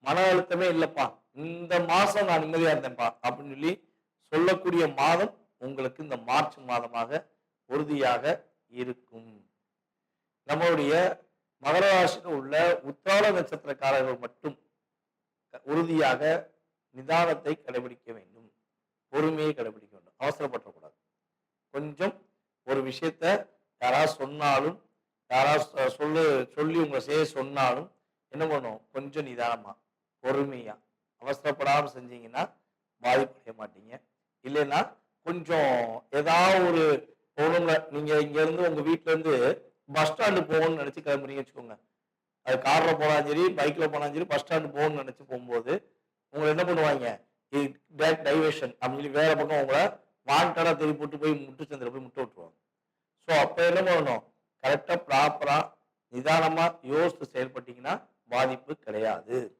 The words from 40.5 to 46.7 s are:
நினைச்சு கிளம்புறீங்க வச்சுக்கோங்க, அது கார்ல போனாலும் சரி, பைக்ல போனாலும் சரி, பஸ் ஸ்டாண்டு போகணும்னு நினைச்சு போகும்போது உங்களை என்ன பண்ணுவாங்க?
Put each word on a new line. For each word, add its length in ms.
நினைச்சு 220
கிளம்புறீங்க 380
வச்சுக்கோங்க, 360
அது 140
கார்ல 420
போனாலும் 280
சரி, 180
பைக்ல 380
போனாலும் 220
சரி, 100
பஸ் 200
ஸ்டாண்டு 320
போகணும்னு 260
நினைச்சு 220
போகும்போது 480
உங்களை 240
என்ன 100
பண்ணுவாங்க? 420